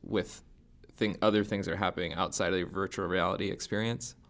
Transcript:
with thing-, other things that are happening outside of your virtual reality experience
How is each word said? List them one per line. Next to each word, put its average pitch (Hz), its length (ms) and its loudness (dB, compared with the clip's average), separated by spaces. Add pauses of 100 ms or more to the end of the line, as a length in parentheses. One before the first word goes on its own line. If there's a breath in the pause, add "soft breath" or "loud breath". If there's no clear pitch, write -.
with - 400 -2 (540)
thing-, 104 240 0
other 104 240 6
things 101 220 -2
that 82 60 -2
are 92 40 -2
happening 90 380 -2
outside 90 360 0
of 92 80 2
your 87 80 0
virtual 95 400 -2
reality 92 440 0
experience 113 640 -4 (160)